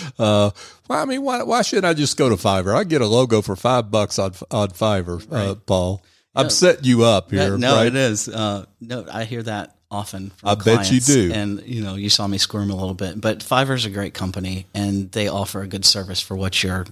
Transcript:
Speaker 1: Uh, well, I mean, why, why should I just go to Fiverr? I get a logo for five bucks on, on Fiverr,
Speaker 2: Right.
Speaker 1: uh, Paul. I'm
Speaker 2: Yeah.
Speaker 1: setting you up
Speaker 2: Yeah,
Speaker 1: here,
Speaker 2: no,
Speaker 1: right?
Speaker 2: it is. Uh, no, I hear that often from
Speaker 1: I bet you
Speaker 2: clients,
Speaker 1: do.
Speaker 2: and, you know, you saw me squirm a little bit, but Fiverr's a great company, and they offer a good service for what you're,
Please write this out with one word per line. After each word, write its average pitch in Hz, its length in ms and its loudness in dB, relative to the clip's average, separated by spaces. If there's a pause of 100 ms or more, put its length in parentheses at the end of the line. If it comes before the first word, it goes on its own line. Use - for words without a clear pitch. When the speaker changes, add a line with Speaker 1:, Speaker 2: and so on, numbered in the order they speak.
(180)
Speaker 1:
Uh, 104 340 4 (360)
well, 294 140 -2
I 294 40 -2
mean, 269 160 -4
why, 254 220 -2
why 233 180 2
should 196 240 0
I 170 80 4
just 147 240 0
go 135 120 4
to 107 60 4
Fiverr? 98 400 0
I 196 80 2
get 160 180 0
a 110 60 2
logo 113 340 4
for 98 140 -4
five 120 360 0
bucks 107 280 0
on, 95 140 -2 (180)
on 104 180 0
Fiverr, 90 640 -2
Speaker 2:
Right. 104 180 -2
Speaker 1:
uh, 98 60 -4
Paul. 92 480 -2 (320)
I'm 131 100 2
Speaker 2:
Yeah. - 40 -2
Speaker 1:
setting 165 360 4
you 120 180 6
up 107 280 4
Speaker 2:
Yeah, 95 140 2
Speaker 1:
here, 98 120 0
Speaker 2:
no, 131 180 4
Speaker 1:
right? 113 120 4
Speaker 2:
it 123 80 0
is. 120 320 0
Uh, 104 380 -4 (160)
no, 113 300 -10
I 113 120 -6
hear 117 200 -8
that 104 320 -8 (160)
often 101 460 -8
from 101 120 -6
Speaker 1:
I 104 60 6
bet 107 100 -2 (260)
you 127 100 4
Speaker 2:
clients, 123 60 -2
Speaker 1:
do. 127 260 6
Speaker 2:
and, 104 320 -4
you 120 160 -6
know, 98 140 -6
you 101 140 -4
saw 101 180 2
me 101 100 -2
squirm 101 320 -2
a 98 60 -2
little 95 180 -4
bit, 92 260 -6
but 107 200 -2
Fiverr's 131 460 0
a 104 40 -6
great 101 240 -8
company, 95 600 -6
and 98 360 -2
they 104 160 -2
offer 98 360 -4
a 98 40 -10
good 98 180 -8
service 92 360 -2
for - 140 -8
what 95 280 -2
you're, 92 280 -4